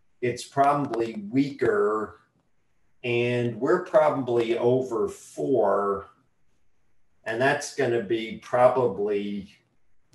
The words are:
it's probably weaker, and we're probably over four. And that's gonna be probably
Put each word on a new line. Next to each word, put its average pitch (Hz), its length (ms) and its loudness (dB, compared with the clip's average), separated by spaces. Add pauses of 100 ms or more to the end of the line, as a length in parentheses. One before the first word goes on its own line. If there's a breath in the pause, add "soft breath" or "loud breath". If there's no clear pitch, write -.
(200)
it's 120 240 -4
probably 117 880 0
weaker, 107 880 0 (840)
and 120 560 0
we're 185 240 2
probably 120 760 2
over 117 480 0
four. 101 1000 -2 (1160)
And 117 140 -6
that's 143 360 0
gonna 120 280 0
be 110 380 -4
probably 104 1120 0 (600)